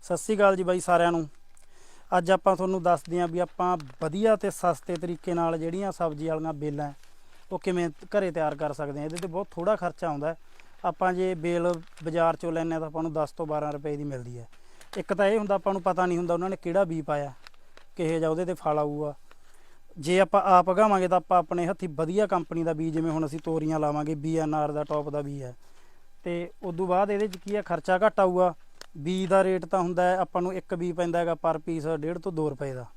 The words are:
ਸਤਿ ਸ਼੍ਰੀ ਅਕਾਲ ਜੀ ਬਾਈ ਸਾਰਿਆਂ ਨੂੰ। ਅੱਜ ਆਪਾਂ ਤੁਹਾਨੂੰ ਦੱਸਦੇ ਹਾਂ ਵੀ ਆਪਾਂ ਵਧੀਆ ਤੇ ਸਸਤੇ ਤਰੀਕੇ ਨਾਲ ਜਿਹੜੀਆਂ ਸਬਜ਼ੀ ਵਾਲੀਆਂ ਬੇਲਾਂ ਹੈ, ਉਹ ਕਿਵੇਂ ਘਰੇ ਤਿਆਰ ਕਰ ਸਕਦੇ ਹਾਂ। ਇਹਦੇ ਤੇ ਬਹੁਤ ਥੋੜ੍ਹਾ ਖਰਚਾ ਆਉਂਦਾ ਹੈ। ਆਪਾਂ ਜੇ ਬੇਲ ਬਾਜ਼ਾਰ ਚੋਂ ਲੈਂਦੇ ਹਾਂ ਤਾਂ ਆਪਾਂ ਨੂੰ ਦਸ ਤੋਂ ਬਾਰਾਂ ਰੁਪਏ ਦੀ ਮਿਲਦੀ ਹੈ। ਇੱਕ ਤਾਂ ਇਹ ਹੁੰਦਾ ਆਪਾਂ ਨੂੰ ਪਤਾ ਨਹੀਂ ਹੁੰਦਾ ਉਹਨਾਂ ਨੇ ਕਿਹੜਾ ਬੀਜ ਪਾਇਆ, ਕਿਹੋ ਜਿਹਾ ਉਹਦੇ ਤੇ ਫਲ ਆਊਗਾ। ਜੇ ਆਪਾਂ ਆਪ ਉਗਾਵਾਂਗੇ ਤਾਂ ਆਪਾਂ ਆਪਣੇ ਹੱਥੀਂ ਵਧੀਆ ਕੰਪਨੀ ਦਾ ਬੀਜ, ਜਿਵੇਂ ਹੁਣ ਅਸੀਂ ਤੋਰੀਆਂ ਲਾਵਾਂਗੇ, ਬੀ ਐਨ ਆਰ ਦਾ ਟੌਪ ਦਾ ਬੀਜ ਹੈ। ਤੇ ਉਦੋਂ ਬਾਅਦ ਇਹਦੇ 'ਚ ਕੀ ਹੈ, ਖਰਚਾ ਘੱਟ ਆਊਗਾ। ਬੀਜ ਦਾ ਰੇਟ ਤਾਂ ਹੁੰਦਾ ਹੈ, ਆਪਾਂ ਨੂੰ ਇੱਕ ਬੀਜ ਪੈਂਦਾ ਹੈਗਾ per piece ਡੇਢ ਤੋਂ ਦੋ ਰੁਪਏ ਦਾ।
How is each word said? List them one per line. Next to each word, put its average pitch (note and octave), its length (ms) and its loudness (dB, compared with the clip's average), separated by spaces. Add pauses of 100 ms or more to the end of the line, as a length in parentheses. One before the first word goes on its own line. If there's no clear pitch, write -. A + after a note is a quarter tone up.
ਸਤਿ F3 80 0
ਸ਼੍ਰੀ G#3+ 200 -2
ਅਕਾਲ G3 200 8
ਜੀ F#3 60 -2
ਬਾਈ F3+ 180 2
ਸਾਰਿਆਂ E3+ 320 4
ਨੂੰ। E3 160 0 (880)
ਅੱਜ F3 120 2
ਆਪਾਂ F#3+ 260 6
ਤੁਹਾਨੂੰ F#3 260 -2
ਦੱਸਦੇ F3 380 2
ਹਾਂ F3 80 0
ਵੀ E3+ 100 -4
ਆਪਾਂ F3+ 380 0 (260)
ਵਧੀਆ G3+ 340 4
ਤੇ G3+ 140 -2
ਸਸਤੇ F3 460 -2
ਤਰੀਕੇ F3 380 -4
ਨਾਲ E3 240 0
ਜਿਹੜੀਆਂ F3+ 340 -4
ਸਬਜ਼ੀ D#3+ 360 -4
ਵਾਲੀਆਂ D#3+ 240 -2
ਬੇਲਾਂ D3 340 -4
ਹੈ, C#3+ 100 -10 (560)
ਉਹ F#3 60 -4
ਕਿਵੇਂ F3+ 300 0
ਘਰੇ F#3+ 420 -2
ਤਿਆਰ D#3 240 -2
ਕਰ D3 180 -4
ਸਕਦੇ C#3+ 260 -6
ਹਾਂ। D3 60 -8
ਇਹਦੇ D#3+ 120 -8
ਤੇ F3+ 120 -8
ਬਹੁਤ F3+ 220 -6
ਥੋੜ੍ਹਾ F#3+ 260 0
ਖਰਚਾ F3 320 -6
ਆਉਂਦਾ D3 200 -4
ਹੈ। E3 80 -6 (480)
ਆਪਾਂ F#3 280 0
ਜੇ F#3 220 0
ਬੇਲ F3 380 0 (320)
ਬਾਜ਼ਾਰ E3 320 2
ਚੋਂ E3+ 160 -6
ਲੈਂਦੇ E3 200 -2
ਹਾਂ D#3+ 80 -2
ਤਾਂ D#3+ 80 -6
ਆਪਾਂ D#3+ 140 -6
ਨੂੰ D#3+ 100 -4
ਦਸ D3+ 200 -2
ਤੋਂ E3 140 -6
ਬਾਰਾਂ D3+ 260 -2
ਰੁਪਏ D3 240 -6
ਦੀ D3 80 -6
ਮਿਲਦੀ B2 340 -10
ਹੈ। A#2+ 100 -16 (480)
ਇੱਕ G3 180 -2
ਤਾਂ G3 120 4
ਇਹ G#3+ 120 4
ਹੁੰਦਾ G3+ 160 0
ਆਪਾਂ G3 180 0
ਨੂੰ F#3+ 100 -2
ਪਤਾ F3+ 240 2
ਨਹੀਂ F3 120 0
ਹੁੰਦਾ F3 160 0
ਉਹਨਾਂ F3+ 160 -2
ਨੇ F#3+ 60 -4
ਕਿਹੜਾ F3 280 0
ਬੀਜ D#3+ 200 -4
ਪਾਇਆ, C#3+ 280 -4 (640)
ਕਿਹੋ E3 220 0
ਜਿਹਾ D#3+ 120 2
ਉਹਦੇ E3 140 0
ਤੇ F3 100 -4
ਫਲ D3+ 240 0
ਆਊਗਾ। D3 360 -2 (840)
ਜੇ F3 220 4
ਆਪਾਂ G3 220 4
ਆਪ F3+ 260 8
ਉਗਾਵਾਂਗੇ F#3+ 400 4
ਤਾਂ F3+ 80 4
ਆਪਾਂ F3+ 220 4
ਆਪਣੇ F3 280 0
ਹੱਥੀਂ F3+ 220 -4
ਵਧੀਆ D#3+ 380 0
ਕੰਪਨੀ E3+ 380 -2
ਦਾ E3 80 0
ਬੀਜ, D#3+ 220 -2
ਜਿਵੇਂ D#3+ 180 0
ਹੁਣ D#3 140 0
ਅਸੀਂ D3+ 180 -8
ਤੋਰੀਆਂ D#3+ 360 0
ਲਾਵਾਂਗੇ, D3+ 340 0
ਬੀ D#3 220 -2
ਐਨ D#3 180 0
ਆਰ D3+ 180 0
ਦਾ D3 120 -2
ਟੌਪ D3 260 -4
ਦਾ D3 120 -4
ਬੀਜ C#3+ 200 -8
ਹੈ। B2 140 -12 (680)
ਤੇ F3 260 -4 (120)
ਉਦੋਂ F3+ 240 -4
ਬਾਅਦ F#3 240 4
ਇਹਦੇ G#3 180 0
'ਚ F#3 80 -10
ਕੀ G3+ 200 -6
ਹੈ, G#3 60 -2
ਖਰਚਾ F3+ 360 0
ਘੱਟ G#3 220 4
ਆਊਗਾ। F3+ 340 4 (420)
ਬੀਜ F#3 320 -2
ਦਾ F#3+ 160 8
ਰੇਟ F#3 200 0
ਤਾਂ F#3 160 0
ਹੁੰਦਾ F3 220 0
ਹੈ, F3+ 140 4
ਆਪਾਂ F3+ 260 0
ਨੂੰ F#3 120 -2
ਇੱਕ F#3 200 -6
ਬੀਜ F3 220 -2
ਪੈਂਦਾ E3+ 220 0
ਹੈਗਾ E3+ 140 0
per D#3+ 260 0
piece D#3+ 380 -4
ਡੇਢ D#3+ 220 -4
ਤੋਂ F#3 140 -6
ਦੋ D#3 180 0
ਰੁਪਏ C3+ 240 -6
ਦਾ। B2 120 -12 (100)